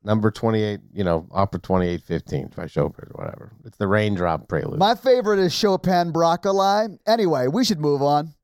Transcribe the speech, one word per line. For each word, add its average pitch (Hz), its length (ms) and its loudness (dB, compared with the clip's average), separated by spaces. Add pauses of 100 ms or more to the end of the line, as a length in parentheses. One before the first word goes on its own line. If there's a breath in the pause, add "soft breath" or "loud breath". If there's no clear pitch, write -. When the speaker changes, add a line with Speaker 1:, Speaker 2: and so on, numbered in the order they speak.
Speaker 1:
number 110 260 2
twenty-eight, 107 500 -2 (140)
you 98 100 -2
know, 82 280 0
opera 95 280 -2
twenty-eight 90 420 -2
fifteen - 540 -6
by 82 100 -10
Chopin - 480 -4
or - 100 -12
whatever. - 280 -14 (140)
It's 110 100 -20
the 104 120 -2
Raindrop 95 600 0
Prelude. - 300 -4
Speaker 2:
My 208 160 2
favorite 233 460 2
is 180 140 2
Chopin 180 580 0
Broccoli. 196 920 0
Anyway, 170 420 2
we 202 140 0
should 196 180 0
move 143 200 2
on. 147 320 0 (120)